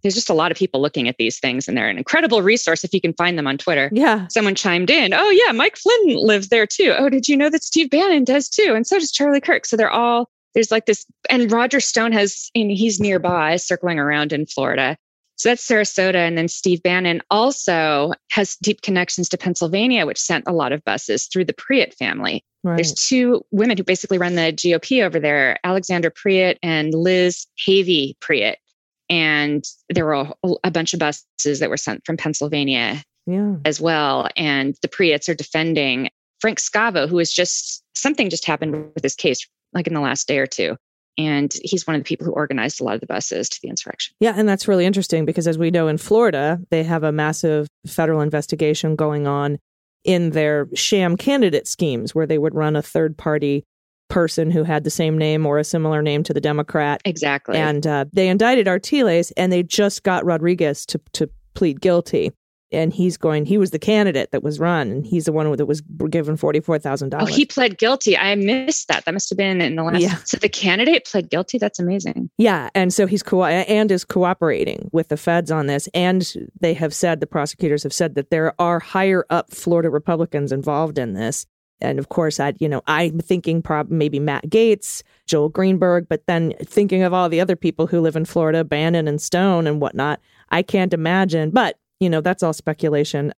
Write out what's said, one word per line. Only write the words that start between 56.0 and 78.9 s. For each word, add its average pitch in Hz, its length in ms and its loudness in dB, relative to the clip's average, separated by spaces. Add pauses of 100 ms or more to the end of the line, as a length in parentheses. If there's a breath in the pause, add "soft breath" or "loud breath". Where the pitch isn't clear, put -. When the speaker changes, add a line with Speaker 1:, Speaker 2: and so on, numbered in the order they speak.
Speaker 2:
name 151 220 0
to - 100 -4
the 143 60 0
Democrat. 147 640 -2
Speaker 1:
Exactly. 147 540 -2
Speaker 2:
And, 151 280 0
uh, 147 280 0
they 185 160 2
indicted 220 360 4
Artiles, 190 640 2
and 185 200 0
they 180 120 2
just 202 400 -2
got 185 200 0
Rodriguez 165 600 0
to, - 160 -8 (100)
to 151 180 -2 (260)
plead 151 260 0
guilty. 170 500 2 (400)
And 160 220 0
he's 180 240 0
going, 156 280 0
he 196 120 2
was 190 140 2
the 156 80 -4
candidate 202 520 2
that - 120 -2
was 151 180 -4
run, 160 300 0
and 135 140 -4
he's 165 200 -2
the 160 80 0
one 156 220 0
that 143 100 0
was 151 160 -2 (280)
given 156 280 -2
forty-four 151 420 0
thousand 139 300 -4
dollars. 151 200 -2
Speaker 1:
Oh, 151 40 -4
he 294 120 4
pled 240 320 0
guilty. 226 400 2
I 196 180 0
missed 262 520 0
that. - 180 -2
That 165 80 -4
must 196 160 -6
have 190 80 -4
been 190 240 0
in 160 140 -2
the 160 80 -4
last. 170 180 0
Speaker 2:
Yeah. 180 220 0
Speaker 1:
So - 140 -4
the 208 120 0
candidate 214 560 0
pled 175 240 -4
guilty? 180 280 -2
That's 208 220 -2
amazing. 180 580 -4
Speaker 2:
Yeah. 190 380 2
And 185 180 2
so 196 140 2
he's 190 160 -2
co-, 185 200 2
and 196 480 2
is 180 120 0
cooperating - 880 0
with 160 160 0
the 151 80 -2
feds 170 340 0
on 156 180 0
this. 143 260 -2
And 180 560 0 (100)
they 165 140 2
have 156 200 -2
said, 165 280 0
the 139 60 -4
prosecutors 147 560 -2
have 139 100 -6
said 160 220 -2
that 139 160 -4
there 160 280 0
are 175 200 2
higher 190 500 0